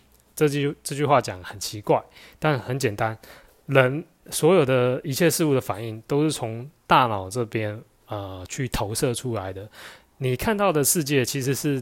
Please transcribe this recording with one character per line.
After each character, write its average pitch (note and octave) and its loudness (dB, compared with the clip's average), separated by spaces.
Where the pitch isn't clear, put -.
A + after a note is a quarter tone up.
这 D#3 2
句， C#3+ -2
这 - -8
句 D3 0
话 C#3 4
讲 F#2+ -4
很 G#2 -14
奇 G#2 -10
怪， B2 2
但 D3+ 2
很 B2+ -4
简 A#2 -2
单。 A2 -2
人 C3+ 4
所 D#3 2
有 E3 6
的 B2+ 2
一 C#3 -4
切 D#3+ 4
事 - 0
物 D3+ 4
的 C3 4
反 G#2 -4
应 A2 -10
都 C#3+ 2
是 D#3 2
从 A#2+ -6
大 C#3+ 6
脑 G2 -2
这 A#2+ -4
边， G#2+ -4
呃， F#2+ -10
去 - -6
投 G#2+ -4
射 B2+ 0
出 A#2 -6
来 F#2+ -6
的。 F#2+ -14
你 B2+ -2
看 A3+ 0
到 G3+ 2
的 D3+ 2
世 D#3+ 2
界 C3+ 2
其 C#3+ -4
实 C3 0
是 C#3 -2